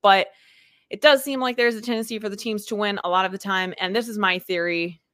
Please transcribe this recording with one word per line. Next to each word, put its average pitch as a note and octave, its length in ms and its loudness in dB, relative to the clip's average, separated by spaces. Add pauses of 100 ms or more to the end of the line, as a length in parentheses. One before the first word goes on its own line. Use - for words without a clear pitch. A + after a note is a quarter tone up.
But G3 240 6 (640)
it G3+ 100 -10
does C#4 240 6
seem C4+ 160 -4
like B3 160 -2
there's A#3+ 180 2
a G#3+ 60 -8
tendency A3+ 400 -4
for G#3+ 80 -6
the G3+ 80 -8
teams G#3 300 -6
to G#3+ 100 -4
win G#3 260 -2
a F3 60 -4
lot F#3 160 2
of F#3 80 -2
the G3 60 -10
time. F#3 420 -2
And F#3 160 -2
this A#3 100 -2
is G#3+ 120 -8
my F#3 200 2
theory E3+ 600 -4 (140)